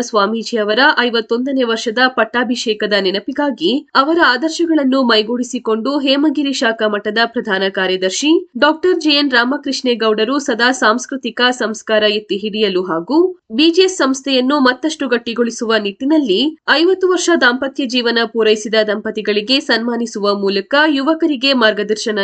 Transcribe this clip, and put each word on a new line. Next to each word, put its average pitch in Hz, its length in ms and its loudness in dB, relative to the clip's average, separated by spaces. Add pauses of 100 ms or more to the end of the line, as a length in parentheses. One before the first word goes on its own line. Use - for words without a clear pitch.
ಸ್ವಾಮೀಜಿ 220 560 -2
ಅವರ 214 220 0 (200)
ಐವತ್ತೊಂದನೇ 240 680 0
ವರ್ಷದ 226 320 -2 (160)
ಪಟ್ಟಾಭಿಷೇಕದ 220 880 -2
ನೆನಪಿಗಾಗಿ 220 720 -2 (220)
ಅವರ 302 300 2
ಆದರ್ಶಗಳನ್ನು 285 800 0
ಮೈಗೂಡಿಸಿಕೊಂಡು 226 920 -2
ಹೇಮಗಿರಿ 277 540 0
ಶಾಖಾ 226 360 -2
ಮಠದ 208 380 -2
ಪ್ರಧಾನ 214 440 -4
ಕಾರ್ಯದರ್ಶಿ 190 600 -2 (280)
ಡಾಕ್ಟರ್ 320 420 2
ಜೆ 302 140 2
ಎನ್ 285 160 2
ರಾಮಕೃಷ್ಣೇಗೌಡರು 240 1080 0
ಸದಾ 240 340 0
ಸಾಂಸ್ಕೃತಿಕ 240 680 -2 (180)
ಸಂಸ್ಕಾರ 214 520 -2
ಎತ್ತಿ 208 260 -4
ಹಿಡಿಯಲು 196 460 -2
ಹಾಗೂ 185 360 -2 (340)
ಬಿ 294 180 4
ಜಿ 339 120 4
ಎಸ್ 370 140 0
ಸಂಸ್ಥೆಯನ್ನು 269 640 0
ಮತ್ತಷ್ಟು 269 480 0
ಗಟ್ಟಿಗೊಳಿಸುವ 233 720 -2
ನಿಟ್ಟಿನಲ್ಲಿ 220 600 0 (300)
ಐವತ್ತು 370 400 2
ವರ್ಷ 349 200 0 (100)
ದಾಂಪತ್ಯ 262 460 0
ಜೀವನ 233 400 0
ಪೂರೈಸಿದ 220 500 0 (120)
ದಂಪತಿಗಳಿಗೆ 214 720 -2
ಸನ್ಮಾನಿಸುವ 226 760 -2
ಮೂಲಕ 196 360 -2 (160)
ಯುವಕರಿಗೆ 277 640 0
ಮಾರ್ಗದರ್ಶನ 214 680 0